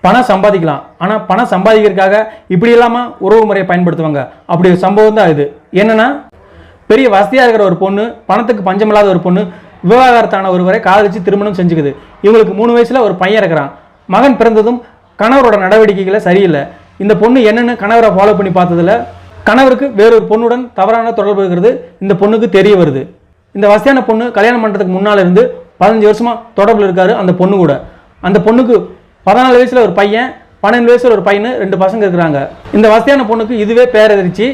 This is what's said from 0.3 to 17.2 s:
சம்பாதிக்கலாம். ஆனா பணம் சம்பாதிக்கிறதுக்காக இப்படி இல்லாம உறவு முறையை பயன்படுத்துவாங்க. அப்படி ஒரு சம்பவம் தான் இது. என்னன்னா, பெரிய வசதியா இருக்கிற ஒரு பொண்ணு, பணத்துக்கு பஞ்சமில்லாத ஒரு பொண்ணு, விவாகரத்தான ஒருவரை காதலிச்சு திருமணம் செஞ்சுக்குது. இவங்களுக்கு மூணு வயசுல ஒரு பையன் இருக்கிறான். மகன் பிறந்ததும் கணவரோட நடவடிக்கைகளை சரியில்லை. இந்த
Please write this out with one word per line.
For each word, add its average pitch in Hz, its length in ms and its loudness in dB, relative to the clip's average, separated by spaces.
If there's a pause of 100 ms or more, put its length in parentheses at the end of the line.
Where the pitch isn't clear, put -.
சம்பாதிக்கலாம். 185 500 -2 (220)
ஆனா 208 100 -4 (160)
பணம் 226 240 -4
சம்பாதிக்கிறதுக்காக 202 640 2 (380)
இப்படி 233 220 2
இல்லாம 240 280 0 (220)
உறவு 220 220 4
முறையை 196 220 -2
பயன்படுத்துவாங்க. 160 520 -2 (300)
அப்படி 180 200 0
ஒரு 175 140 0
சம்பவம் 214 340 2
தான் 175 140 2
இது. 143 100 -2 (380)
என்னன்னா, 220 260 0 (840)
பெரிய 254 240 4
வசதியா 254 300 2
இருக்கிற 214 260 2
ஒரு 175 140 -2
பொண்ணு, 196 200 -2 (240)
பணத்துக்கு 214 400 -2
பஞ்சமில்லாத 208 460 2
ஒரு 170 120 0
பொண்ணு, 180 160 0 (480)
விவாகரத்தான 226 640 2
ஒருவரை 180 320 0
காதலிச்சு 190 400 0
திருமணம் 202 320 -2
செஞ்சுக்குது. 165 320 -2 (340)
இவங்களுக்கு 202 360 4
மூணு 240 160 0
வயசுல 240 320 0
ஒரு 185 140 -2
பையன் 208 200 0
இருக்கிறான். 156 280 -2 (440)
மகன் 247 260 2
பிறந்ததும் 226 380 0 (440)
கணவரோட 240 420 2
நடவடிக்கைகளை 196 640 2
சரியில்லை. 175 340 0 (420)
இந்த 202 180 2